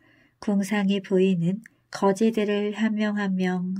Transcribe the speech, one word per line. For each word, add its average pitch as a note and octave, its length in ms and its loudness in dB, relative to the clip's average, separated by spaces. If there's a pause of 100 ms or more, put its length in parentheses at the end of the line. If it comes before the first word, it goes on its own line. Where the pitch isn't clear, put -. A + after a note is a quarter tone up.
(400)
궁상이 G3+ 640 0
부인은 F#3+ 600 2 (280)
거지들을 G#3 840 0
한 G#3+ 220 -2
명 G#3 220 -2
한 G3 180 -2
명 F#3 440 -2